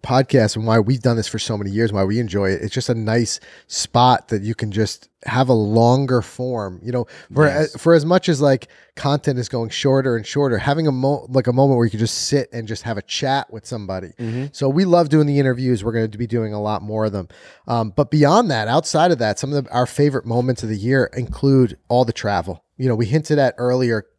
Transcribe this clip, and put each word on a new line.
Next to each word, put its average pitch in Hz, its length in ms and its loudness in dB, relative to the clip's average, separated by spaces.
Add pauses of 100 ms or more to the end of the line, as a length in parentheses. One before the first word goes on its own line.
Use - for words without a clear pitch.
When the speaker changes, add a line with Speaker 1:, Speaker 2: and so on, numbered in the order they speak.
Speaker 1:
podcasts 123 540 2
and 110 100 -6
why 113 140 4
we've 113 220 0
done 117 160 0
this 110 100 -4
for - 120 -8
so 107 180 -6
many 101 140 -6
years, 110 200 0
why 98 140 0
we 104 160 0
enjoy 98 300 -2
it. 95 100 -2
It's 104 120 -6
just 131 140 -4
a 120 80 0
nice 110 460 -2 (260)
spot - 640 2
that 101 140 -2
you 110 120 -4
can 107 160 -6
just 104 380 -4 (160)
have 127 240 0
a 127 40 6
longer 117 680 4
form, 110 600 -8
you 117 120 -8
know, 120 120 -2 (280)
for, 147 140 4
Speaker 2:
Yes. 151 300 0
Speaker 1:
for 170 160 4
as 151 120 4
much 180 240 2
as, 143 100 0
like, 135 300 2 (260)
content 143 440 -2
is 117 100 -6
going 117 220 -6
shorter 131 440 2
and 107 100 -4
shorter, 135 320 0
having 151 300 0
a 143 40 2
mo-, 131 380 -2
like, 127 180 0
a 123 60 0
moment 135 220 4
where 117 100 4
you 104 60 0
can 104 80 -6
just - 300 -2
sit 139 240 0
and 113 120 -8
just 107 180 -10
have 113 140 -6
a 98 40 -8
chat - 500 -4
with 107 140 -16
somebody. 95 520 -10
Speaker 2:
Mm-hmm. 120 360 -6
Speaker 1:
So 135 160 -2
we 170 160 2
love 170 240 4
doing 151 180 4
the 143 120 0
interviews. 127 440 0
We're 113 80 -4
gonna 110 160 -2
be 107 200 -6
doing 110 260 -4
a 104 80 -6
lot 104 200 -4
more 107 220 -4
of 107 80 -2
them. 95 160 -6 (400)
Um, 113 260 -2
but - 160 0
beyond 160 420 4
that, 110 180 -2
outside 160 420 2
of 151 60 0
that, 107 200 -2
some 139 140 -6
of 139 140 -2
the, - 60 -20
our 123 140 0
favorite 143 400 0
moments 123 380 -2
of 110 60 -6
the 110 80 -4
year 123 360 0
include 131 640 2 (120)
all 123 160 4
the 117 80 -4
travel. 95 500 -4 (140)
You 131 100 -2
know, 120 80 2
we 113 120 0
hinted 147 300 0
at 131 200 2
earlier 123 480 0 (140)